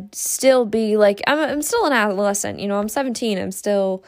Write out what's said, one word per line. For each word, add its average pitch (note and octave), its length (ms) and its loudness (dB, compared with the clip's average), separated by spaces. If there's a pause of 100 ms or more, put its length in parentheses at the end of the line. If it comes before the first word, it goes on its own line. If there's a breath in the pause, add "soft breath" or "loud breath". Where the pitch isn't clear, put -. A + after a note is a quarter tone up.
(140)
still B3+ 520 2
be, G#3+ 300 0
like, G3+ 320 4
I'm, C#4+ 100 2
I'm D4 240 -2
still A4+ 240 0
an D4+ 60 2
adolescent, G3+ 720 0
you G3+ 80 -4
know, G3+ 100 -2
I'm G#3 80 -2
seventeen, A#3 500 -2
I'm F#3+ 140 -6
still, F#3+ 560 -2